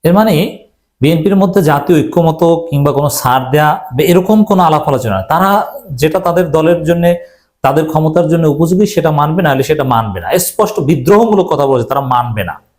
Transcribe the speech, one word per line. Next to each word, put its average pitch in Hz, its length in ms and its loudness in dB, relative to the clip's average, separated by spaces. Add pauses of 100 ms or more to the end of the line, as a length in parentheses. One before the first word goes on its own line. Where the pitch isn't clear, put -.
এর 165 100 2
মানে 208 520 0 (360)
বিএনপির 156 360 2
মধ্যে 190 260 2
জাতীয় 151 360 2
ঐক্যমত 165 460 0
কিংবা 147 480 0
কোনো 143 160 -2
ছাড় 127 420 -2
দেয়া 151 380 0 (100)
বা 156 60 2
এরকম 185 400 2
কোনো 190 180 2
আলাপ 156 260 2
আলোচনা 120 280 -2
না। 95 60 -4
তারা 196 440 0 (240)
যেটা 156 300 -2
তাদের 175 300 0
দলের 160 340 0
জন্যে, 170 320 0 (460)
তাদের 151 220 2
ক্ষমতার 156 440 0
জন্য 165 180 0
উপযোগী, 170 400 2
সেটা 165 240 -2
মানবে 151 320 0
না, 156 80 0
হলে 131 120 0
সেটা 156 220 -2
মানবে 110 360 -2
না। 90 180 -2
স্পষ্ট - 420 -2
বিদ্রোহমূলক 180 720 2
কথা 143 140 0
বলেছে, 127 220 0
তারা 139 120 -2
মানবে 120 440 -2
না। - 200 -12 (140)